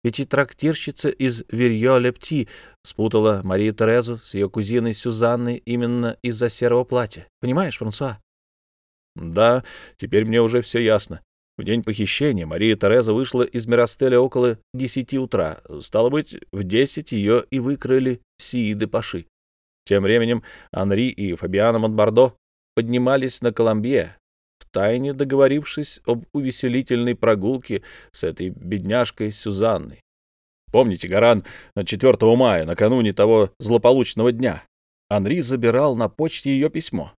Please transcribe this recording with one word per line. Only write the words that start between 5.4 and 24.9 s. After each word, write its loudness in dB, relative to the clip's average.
именно -4
из-за -2
серого 0
платья. -4
Понимаешь, -2
Франсуа?" -6
Да, 2
теперь 0
мне 2
уже 2
все -4
ясно. 0
В -10
день -2
похищения -2
Мария 2
Тереза 2
вышла 0
из -4
Миростеля 2
около 2
десяти -4
утра. -4
Стало 0
быть, -4
в -6
десять 0
ее 2
и -4
выкрали -2
сии -4
депаши. -6
Тем 2
временем 2
Анри 0
и -4
Фабиана 0
Монбардо 2
поднимались 0
на 0
Коломбье, 0
втайне 0